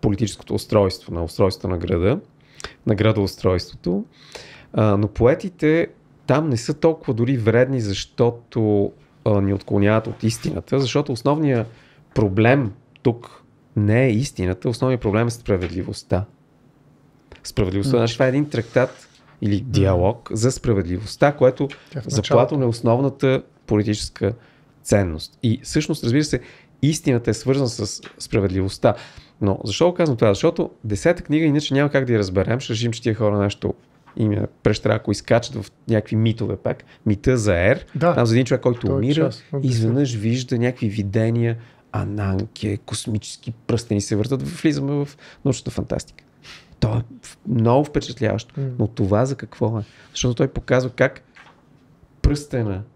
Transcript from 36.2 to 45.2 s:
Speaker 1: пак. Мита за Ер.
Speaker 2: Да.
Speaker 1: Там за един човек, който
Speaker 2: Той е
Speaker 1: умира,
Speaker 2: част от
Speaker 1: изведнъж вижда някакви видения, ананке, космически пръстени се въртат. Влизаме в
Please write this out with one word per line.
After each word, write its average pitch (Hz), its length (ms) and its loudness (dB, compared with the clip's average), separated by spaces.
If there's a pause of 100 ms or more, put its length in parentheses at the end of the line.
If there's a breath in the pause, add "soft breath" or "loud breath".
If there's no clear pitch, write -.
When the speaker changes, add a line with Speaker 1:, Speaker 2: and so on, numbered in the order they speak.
Speaker 1:
пак. - 260 -6 (220 loud breath)
Мита 113 320 2
за 104 180 2
Ер. 101 300 2 (100)
Speaker 2:
Да. 165 200 2
Speaker 1:
Там 123 100 2
за 113 100 2
един 127 100 4
човек, 123 160 0
който 123 180 0
Speaker 2:
Той 131 100 -2
е 135 40 0
Speaker 1:
умира, 139 220 0
Speaker 2:
част 139 280 -2 (100)
от 139 120 -4
Speaker 1:
изведнъж 120 500 2
вижда 120 440 -2
някакви 123 300 0
видения, 113 680 0 (340 loud breath)
ананке, 101 840 -4
космически - 760 -8 (160)
пръстени 110 340 -2
се - 140 -4
въртат. 123 280 -2
Влизаме 143 480 -2
в 143 160 -2 (380 loud breath)